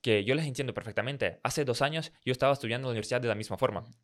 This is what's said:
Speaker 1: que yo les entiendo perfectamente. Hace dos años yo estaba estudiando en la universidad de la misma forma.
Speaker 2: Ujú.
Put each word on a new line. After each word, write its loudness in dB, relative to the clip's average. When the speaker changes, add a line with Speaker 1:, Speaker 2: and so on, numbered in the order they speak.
Speaker 1:
que 4
yo 2
les 0
entiendo -4
perfectamente. -2
Hace 0
dos 0
años -2
yo -2
estaba 4
estudiando -2
en -2
la -2
universidad 0
de -2
la 2
misma -6
forma. 2
Speaker 2:
Ujú. -16